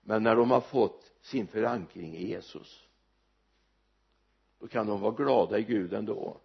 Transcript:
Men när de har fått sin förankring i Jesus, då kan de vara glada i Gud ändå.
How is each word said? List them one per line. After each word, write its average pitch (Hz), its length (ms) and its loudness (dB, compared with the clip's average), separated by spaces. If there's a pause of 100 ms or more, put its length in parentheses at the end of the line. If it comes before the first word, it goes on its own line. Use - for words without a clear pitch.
Men 110 220 0
när 113 140 6
de 120 140 4
har 127 100 6
fått - 600 -2
sin 117 260 -4
förankring 92 720 -6
i 87 120 -8
Jesus, - 600 -14 (1700)
då 113 100 -16
kan 110 180 -2
de 104 140 -2
vara 107 120 0
glada 117 460 2
i 113 40 0
Gud 104 320 -2
ändå. 107 500 -6